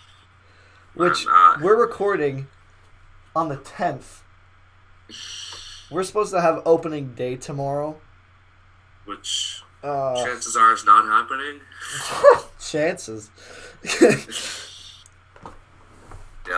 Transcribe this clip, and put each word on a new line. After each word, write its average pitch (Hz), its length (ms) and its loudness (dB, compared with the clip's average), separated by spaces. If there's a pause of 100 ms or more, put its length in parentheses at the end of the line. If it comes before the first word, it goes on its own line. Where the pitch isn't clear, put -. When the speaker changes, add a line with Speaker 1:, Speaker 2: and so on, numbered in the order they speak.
(920)
Speaker 1:
Which 165 320 0
Speaker 2:
We're - 60 -2
not. 92 300 6
Speaker 1:
we're 208 180 4
recording 156 680 -2 (840)
on 160 140 -2
the 139 100 -8
tenth. - 640 -8 (1700)
We're 170 140 -4
supposed 185 300 -2
to 180 80 2
have 165 240 2
opening 156 500 0
day 127 220 -6
tomorrow. 143 640 -6 (1080)
Speaker 2:
Which - 580 -8 (200)
Speaker 1:
Uh, 135 400 -2
Speaker 2:
chances 120 320 -6
are 113 180 6
is 107 120 -4
not 107 200 8
happening. 131 560 -4 (480)
Speaker 1:
<laughs> - 500 4
Chances. 151 720 -6 (520)
<laughs> - 1200 -2 (1400)
Speaker 2:
Yeah, 90 100 -6